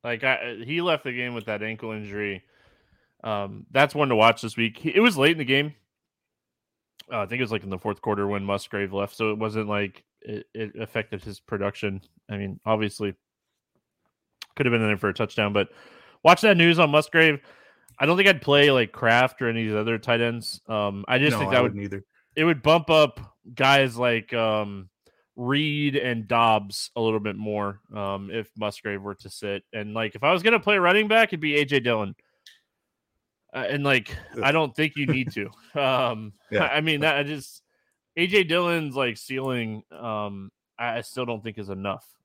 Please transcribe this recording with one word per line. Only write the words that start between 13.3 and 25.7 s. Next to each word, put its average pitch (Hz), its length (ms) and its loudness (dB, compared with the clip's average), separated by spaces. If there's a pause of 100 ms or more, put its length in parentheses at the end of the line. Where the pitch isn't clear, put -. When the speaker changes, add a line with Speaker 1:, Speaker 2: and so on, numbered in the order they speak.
Speaker 1:
could 139 80 -2
have 120 80 2
been 113 80 2
in 110 60 0
there 107 100 0
for 101 140 -2
a 90 40 -6
touchdown, 104 380 -2
but 101 160 0 (560)
watch 170 160 8
that 208 160 6
news 170 220 6
on 160 120 4
Musgrave. 151 480 4 (600)
I 139 80 2
don't 170 100 4
think 196 140 6
I'd 151 100 2
play, 143 300 6
like, 123 220 2
Kraft 120 500 2
or 117 80 0
any 113 140 -2
of 107 40 -2
these 107 80 -2
other 110 220 -2
tight 117 240 0
ends. 117 440 -6
Um, 104 420 -4
I 127 100 2
just 139 140 2
Speaker 2:
No, 110 80 -2
Speaker 1:
think 95 100 -2
Speaker 2:
I 127 60 2
Speaker 1:
that 123 60 6
would, 117 120 0
Speaker 2:
wouldn't 101 100 -8
either. 98 220 -10 (300)
Speaker 1:
it 156 80 0
would 160 180 0
bump 156 260 4
up 156 320 4 (340)
guys 135 440 4
like, 117 340 0
um, 107 560 -2 (480)
Reed 143 600 0